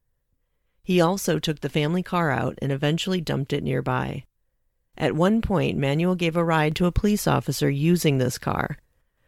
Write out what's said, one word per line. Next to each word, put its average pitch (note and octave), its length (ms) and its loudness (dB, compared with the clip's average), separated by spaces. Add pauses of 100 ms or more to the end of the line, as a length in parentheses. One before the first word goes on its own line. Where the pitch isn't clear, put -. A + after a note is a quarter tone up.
(840)
He F3+ 160 2
also F3 380 2
took D#3 220 -4
the C#3+ 100 -4
family D#3+ 320 0
car E3+ 300 0
out B2+ 280 -2
and C3+ 120 -2
eventually D#3 500 0
dumped C#3 320 -4
it D3 100 -2
nearby. C3+ 600 -2 (720)
At C#3 160 0
one G3 300 2
point, C#3 340 0
Manuel D#3 380 0
gave E3+ 200 -2
a E3+ 80 2
ride D#3 340 2
to F3+ 100 2
a F3 40 0
police G#3 360 0
officer C#3+ 420 0
using D3+ 480 2
this B2+ 220 0
car. - 400 -4 (480)